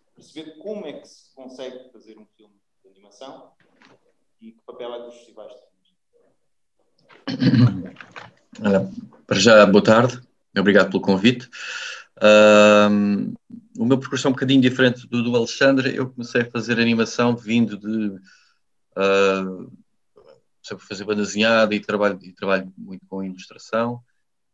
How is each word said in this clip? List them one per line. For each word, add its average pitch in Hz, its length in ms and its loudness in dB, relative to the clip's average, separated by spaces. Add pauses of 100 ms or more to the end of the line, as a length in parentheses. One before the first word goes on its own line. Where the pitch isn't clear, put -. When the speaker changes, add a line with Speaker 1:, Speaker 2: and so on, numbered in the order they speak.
(160)
Speaker 1:
perceber 151 420 -20
como 185 280 -14
é 143 80 -14
que - 140 -20
se - 260 -20
consegue 127 580 -20
fazer 107 260 -20
um 107 80 -20 (100)
filme 104 200 -20 (280)
de 98 60 -20
animação 101 640 -20 (880)
e 113 100 -20
que - 140 -20
papel 120 280 -16
é 120 100 -14
que 120 40 -18
os 117 80 -20
festivais 107 380 -20
têm. - 200 -20 (3000)
Speaker 2:
Olha, 95 280 0 (360)
para 101 140 -2
já, 107 260 8
boa 98 180 4
tarde. 117 380 2 (360)
Obrigado 98 340 2
pelo 95 100 -4
convite. 104 480 0 (720)
Ahm, 104 1120 4 (440)
o 113 80 -4
meu 131 120 2
percurso 131 300 -8
é - 20 2
um 131 40 0
bocadinho 131 280 0
diferente 123 460 0
do, 120 160 -4
do 120 120 -4
Alexandre. 131 600 0
Eu 131 140 -6
comecei 120 320 -6
a 120 100 -8
fazer 113 280 -4
animação 117 560 0
vindo 110 420 -2
de, 104 420 -8 (760)
ah, 95 680 0 (960)
sempre - 240 -16
fazer 98 200 -12
banda 104 160 -2
desenhada 107 520 0
e 104 60 -2
trabalho, 101 420 -2
e 92 120 -20
trabalho 95 440 -4
muito 95 300 -18
com 95 160 -10
ilustração. 113 760 -10 (520)